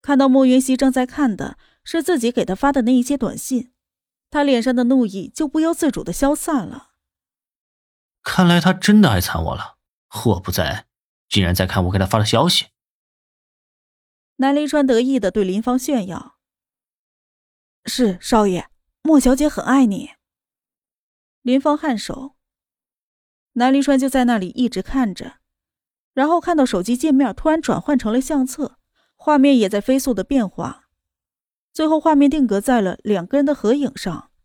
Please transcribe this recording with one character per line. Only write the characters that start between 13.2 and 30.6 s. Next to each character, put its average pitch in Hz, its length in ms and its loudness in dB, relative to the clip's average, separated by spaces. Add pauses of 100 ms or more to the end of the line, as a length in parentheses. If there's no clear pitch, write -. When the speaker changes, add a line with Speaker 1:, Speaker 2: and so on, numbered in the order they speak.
Speaker 1:
南 269 200 0
离 302 100 -2
川 285 200 0
得 233 140 2
意 254 200 0
地 269 100 -2
对 214 140 0
林 190 180 -2
芳 247 160 -2
炫 254 280 -4
耀。 - 320 -14 (1500)
“是， 202 340 -2
少 214 260 2
爷， 180 220 -4 (340)
莫 302 180 4
小 254 140 4
姐 294 140 0
很 - 160 -6
爱 262 220 4
你。” - 260 -6 (1300)
林 254 200 2
芳 294 180 2
颔 277 180 -2
首。 - 400 -12 (1160)
南 254 200 2
离 277 80 4
川 269 180 2
就 269 100 0
在 254 160 2
那 240 120 2
里 185 120 -4
一 247 200 -2
直 185 140 -6
看 240 320 -2
着， - 240 -16 (720)
然 269 140 0
后 339 140 2
看 349 160 -2
到 277 100 2
手 185 160 -2
机 233 140 -2
界 311 160 0
面 262 220 2
突 - 140 -4
然 320 140 0
转 - 180 -2
换 285 180 0
成 214 140 -2
了 254 80 0
相 269 260 -2
册， - 320 -10 (360)
画 302 240 0
面 277 180 6
也 214 120 2
在 208 120 -2
飞 262 180 0
速 262 140 -2
的 190 120 -4
变 247 240 0
化， - 400 -12 (840)